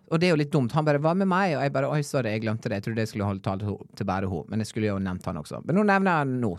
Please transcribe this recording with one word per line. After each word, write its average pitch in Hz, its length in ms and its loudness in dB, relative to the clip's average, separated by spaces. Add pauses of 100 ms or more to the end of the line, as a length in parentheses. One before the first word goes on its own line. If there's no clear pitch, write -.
og 165 120 2
det 180 80 4
er - 20 6
jo 156 80 4
litt 143 140 0
dumt. 127 180 4
Han 151 140 2
bare, 147 180 4
«Hva 160 140 2
med 196 100 2
meg?» 185 300 2
Og 127 80 -2
jeg 139 80 0
bare, 135 180 0
«Oi, 151 120 0
sorry, 131 280 -2
jeg 107 140 -2
glemte 110 260 -2
det. 101 80 -2
Jeg 101 60 -8
trodde 113 180 -4
jeg 107 60 -2
skulle 104 180 -4
holde 98 160 -2
tale 98 240 -2
ho-, 101 140 -4 (160)
til 98 100 -4
bare 98 240 0
ho, 85 180 -4
men 107 120 -2
jeg 104 80 -4
skulle 107 180 -2
jo 98 160 -2
nevnt 92 240 -4
han 90 100 -4
også.» - 300 -10
Men 147 80 0
nå 208 80 4
nevner 196 300 4
jeg 160 80 4
han 127 200 0
nå, 113 180 0